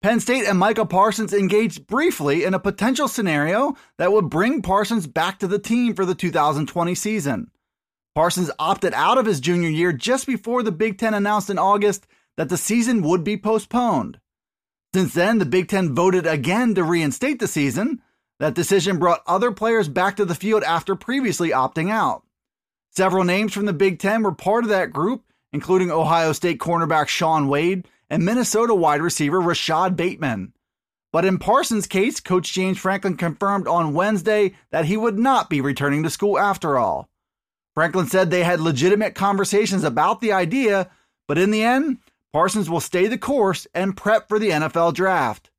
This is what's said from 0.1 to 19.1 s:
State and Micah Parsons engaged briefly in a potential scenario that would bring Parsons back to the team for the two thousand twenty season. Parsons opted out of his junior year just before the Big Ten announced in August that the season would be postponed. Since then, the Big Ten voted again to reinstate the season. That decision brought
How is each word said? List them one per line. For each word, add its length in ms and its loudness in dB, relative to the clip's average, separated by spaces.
State 240 0
and 160 0
Micah 260 2
Parsons 460 0
engaged 560 0
briefly 560 0
in 100 0
a 60 0
potential 480 0
scenario 680 0
that 140 2
would 180 2
bring 320 0
Parsons 460 0
back 320 -4
to 80 -4
the 100 0
team 380 0
for 80 0
the 100 0
two 160 -2
thousand 380 0
twenty 260 -2
season. 560 -4
Parsons 460 0
opted 360 0
out 220 2
of 80 2
his 140 0
junior 300 0
year 240 0
just 340 -2
before 340 -4
the 120 -2
Big 240 -2
Ten 160 -2
announced 360 -2
in 80 -4
August 480 0
that 140 -4
the 80 -2
season 440 0
would 220 0
be 140 -2
postponed. 800 -2
Since 200 0
then, 260 2
the 60 0
Big 240 0
Ten 260 0
voted 320 2
again 480 0
to 80 2
reinstate 560 0
the 80 -2
season. 540 -2
That 140 -2
decision 440 0
brought 260 2